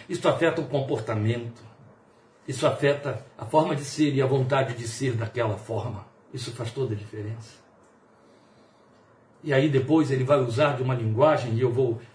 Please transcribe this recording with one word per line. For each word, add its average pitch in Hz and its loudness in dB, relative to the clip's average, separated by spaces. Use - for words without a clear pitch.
isso 175 0
afeta 160 2
o 139 -4
comportamento, 120 -2
isso 135 -2
afeta 139 0
a 110 -12
forma 160 2
de 139 -6
ser 151 0
e 135 2
a - 2
vontade 131 2
de 113 -8
ser 127 -4
daquela 110 -2
forma. 101 -8
Isso - -10
faz 113 -8
toda 113 -4
a - -6
diferença. 107 -12
E 147 -2
aí 139 4
depois 143 4
ele 131 0
vai 139 4
usar 127 2
de 127 -4
uma 131 0
linguagem, 113 2
e 117 0
eu 120 2
vou 117 0